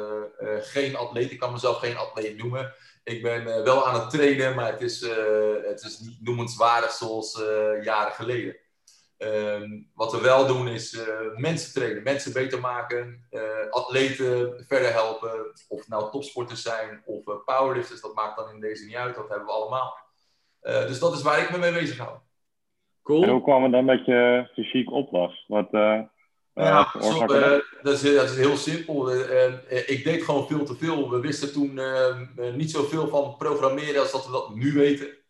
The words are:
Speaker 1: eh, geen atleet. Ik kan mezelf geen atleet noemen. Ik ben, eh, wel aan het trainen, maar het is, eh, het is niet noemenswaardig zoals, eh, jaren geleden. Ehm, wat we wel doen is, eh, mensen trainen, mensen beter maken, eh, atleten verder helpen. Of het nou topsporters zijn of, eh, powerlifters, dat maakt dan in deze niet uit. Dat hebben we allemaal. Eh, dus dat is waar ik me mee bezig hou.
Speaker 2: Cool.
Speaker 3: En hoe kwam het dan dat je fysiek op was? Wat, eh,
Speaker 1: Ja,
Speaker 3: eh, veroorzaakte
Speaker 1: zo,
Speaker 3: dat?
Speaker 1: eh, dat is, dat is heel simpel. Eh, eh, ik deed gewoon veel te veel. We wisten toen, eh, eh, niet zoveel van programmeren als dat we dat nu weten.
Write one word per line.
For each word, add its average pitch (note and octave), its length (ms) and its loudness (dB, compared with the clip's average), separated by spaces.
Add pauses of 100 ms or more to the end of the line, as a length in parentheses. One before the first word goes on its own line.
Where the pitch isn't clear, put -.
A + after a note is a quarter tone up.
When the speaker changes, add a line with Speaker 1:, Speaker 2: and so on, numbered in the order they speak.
(380)
Speaker 1:
eh, G#2+ 260 -4
geen C3+ 320 -4
atleet. A#2+ 360 -4
Ik B2 80 -12
kan B2 120 -4
mezelf B2 260 0
geen A#2+ 200 -6
atleet G#2+ 400 -8
noemen. A#2+ 360 -8 (300)
Ik A2+ 180 -10
ben, A#2 260 -4
eh, A2+ 160 -2
wel C3 240 6
aan B2 120 2
het A#2+ 100 -6
trainen, C3+ 460 4
maar A#2 160 -2
het A2 100 -6
is, A#2+ 200 -6
eh, A2+ 140 -4 (500)
het G#2 180 -6
is A2 160 -14
niet A2+ 220 -18
noemenswaardig A#2 720 2
zoals, A2 500 -6
eh, G#2+ 420 0
jaren G#2+ 300 0
geleden. A#2 420 -6 (640)
Ehm, G#2 520 -4 (240)
wat A#2 180 -2
we A#2+ 100 -2
wel C3 260 6
doen B2 200 0
is, A2+ 260 -8
eh, A2+ 120 -8 (300)
mensen D#3 380 -4
trainen, G#2+ 300 -4
mensen C3+ 300 -2
beter C3 260 -2
maken, B2 720 -6
eh, A2+ 120 -8 (280)
atleten B2+ 1000 0
verder B2 240 2
helpen. A2 600 -2 (160)
Of G#2+ 120 -10
het - 80 -20
nou G#2+ 240 -4
topsporters B2 500 -8
zijn A2 440 -8
of, G#2+ 220 -10
eh, G#2 80 -6 (100)
powerlifters, C3 560 -2
dat G#2+ 140 -12
maakt G#2+ 220 -4
dan A2 120 -10
in G#2+ 100 -18
deze G#2+ 260 -8
niet G#2+ 100 -14
uit. A#2+ 200 -6
Dat A2 140 -10
hebben G#2 180 -8
we G#2 60 -6
allemaal. A#2 440 -4 (640)
Eh, A#2+ 260 0
dus B2 120 -6
dat E3+ 140 2
is C3+ 80 -6
waar D3 180 2
ik F3 120 0
me F3+ 60 -2
mee E3+ 160 0
bezig C#3+ 240 -2
hou. A2+ 200 -12 (840)
Speaker 2:
Cool. D#3 200 4
Speaker 3:
En G3+ 60 6
hoe B2+ 140 4
kwam C3 200 6
het C3 80 4
dan B2+ 140 6
dat B2+ 200 4
je B2 480 6
fysiek A#2 380 -2
op C#3 200 -2
was? F2 360 -2
Wat, G#2 240 0
eh, G#2+ 280 4 (540)
Speaker 1:
Ja, F#2+ 260 6
Speaker 3:
eh, - 120 4
veroorzaakte A2 420 2
Speaker 1:
zo, C#3 60 8
Speaker 3:
dat? C#3 120 6
Speaker 1:
eh, - 320 0
dat C#3+ 100 2
is, C#3+ 220 4
dat C3 140 6
is B2 60 -6
heel C#3+ 220 4
simpel. D3+ 540 -2
Eh, B2+ 340 4
eh, B2+ 440 -2
ik C3 140 -2
deed D#3+ 200 0
gewoon C#3 240 0
veel D3 180 0
te B2+ 100 -6
veel. D#3 340 -2
We B2 100 0
wisten C#3+ 340 -4
toen, C#3 260 -2
eh, C3 300 2
eh, B2 440 -6
niet D#3 180 -2
zoveel D#3 360 0
van C#3+ 300 0
programmeren C#3+ 640 0
als C3 100 0
dat B2+ 140 -4
we B2+ 60 -12
dat G#2+ 240 -6
nu C#3 180 0
weten. C#3+ 440 2 (120)